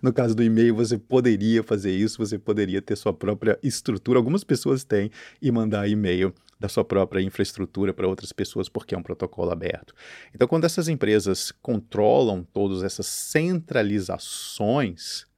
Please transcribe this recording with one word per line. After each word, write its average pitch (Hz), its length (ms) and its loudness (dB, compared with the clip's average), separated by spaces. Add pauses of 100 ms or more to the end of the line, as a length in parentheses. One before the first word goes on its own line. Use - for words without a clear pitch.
No 127 120 2
caso 117 220 2
do 117 100 2
e-mail, 113 320 6
você 113 200 0
poderia 113 680 2
fazer 101 260 -2
isso, 101 280 0
você 107 200 -4
poderia 101 420 0
ter 101 140 -4
sua 101 180 -2
própria 104 520 0
estrutura, 123 520 0
algumas 135 280 2
pessoas 135 400 0
têm, 104 260 0 (320)
e 139 80 2
mandar 107 380 0
e-mail 95 440 2 (280)
da 101 80 -6
sua - 160 0
própria 95 380 0
infraestrutura 95 720 -2
pra 92 120 -2
outras 95 260 -4
pessoas, 98 360 -6
porque - 260 -8
é 92 40 -4
um 90 40 -8
protocolo 90 480 -4
aberto. 87 440 -6 (400)
Então, 123 120 2
quando 165 200 2
essas 165 220 0
empresas 104 640 2
controlam 107 920 2
todas 98 380 -2
essas - 240 -6
centralizações 107 2250 -2 (140)